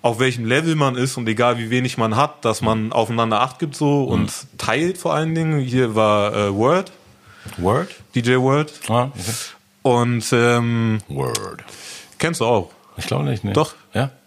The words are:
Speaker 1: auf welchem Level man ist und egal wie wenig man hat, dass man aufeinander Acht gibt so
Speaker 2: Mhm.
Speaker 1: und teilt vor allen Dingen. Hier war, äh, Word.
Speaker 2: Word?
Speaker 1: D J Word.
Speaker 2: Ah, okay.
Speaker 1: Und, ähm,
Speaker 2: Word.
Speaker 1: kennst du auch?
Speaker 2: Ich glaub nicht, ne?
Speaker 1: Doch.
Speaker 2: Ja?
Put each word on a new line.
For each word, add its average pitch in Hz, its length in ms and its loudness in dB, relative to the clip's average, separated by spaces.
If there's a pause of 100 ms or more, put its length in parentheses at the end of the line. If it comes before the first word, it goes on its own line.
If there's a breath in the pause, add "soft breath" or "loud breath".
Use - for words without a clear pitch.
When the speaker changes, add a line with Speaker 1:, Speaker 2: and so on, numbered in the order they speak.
Speaker 1:
auf 113 180 0
welchem 123 260 0
Level 156 300 2
man 135 200 2
ist 135 220 -2
und 117 120 -4
egal 120 300 2
wie 113 100 -6
wenig 127 280 -2
man 110 180 0
hat, 147 280 0
dass 113 180 0
man 110 300 0
aufeinander 113 500 0
Acht 127 180 -4
gibt 147 160 -6
so 143 320 2
Speaker 2:
Mhm. 131 60 -4
Speaker 1:
und 107 180 0 (260)
teilt 165 400 -2
vor 165 160 -2
allen 160 220 -2
Dingen. 160 240 0
Hier 127 340 0
war, 104 400 2
äh, 101 220 0
Word. 151 360 2 (680 loud breath)
Speaker 2:
Word? 113 320 0 (260)
Speaker 1:
D 123 60 2
J 127 200 4
Word. 143 300 2 (180)
Speaker 2:
Ah, 120 140 2
okay. 139 80 -4 (720 loud breath)
Speaker 1:
Und, 120 480 2
ähm, 117 680 2 (100)
Speaker 2:
Word. - 560 -6 (540 loud breath)
Speaker 1:
kennst 165 240 -2
du 113 40 2
auch? 110 260 2 (260)
Speaker 2:
Ich - 80 -10
glaub 135 180 -2
nicht, 123 200 -4
ne? 101 100 -2
Speaker 1:
Doch. 151 220 0 (180)
Speaker 2:
Ja? 131 160 0 (180)